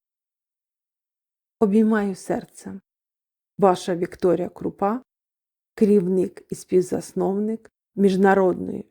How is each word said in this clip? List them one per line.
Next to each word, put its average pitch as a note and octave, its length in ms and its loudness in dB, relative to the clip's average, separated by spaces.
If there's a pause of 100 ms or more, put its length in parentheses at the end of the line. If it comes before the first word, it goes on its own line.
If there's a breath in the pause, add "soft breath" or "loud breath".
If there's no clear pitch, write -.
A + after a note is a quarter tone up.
(1600)
Обіймаю G#3+ 560 2
серцем. - 680 -12 (760)
Ваша F3+ 380 2
Вікторія F3 540 -2
Крупа, G3+ 520 -6 (760)
керівник F#3+ 760 2
і F#3+ 60 -8
співзасновник F#3+ 1160 -4 (240)
Міжнародної F#3+ 960 2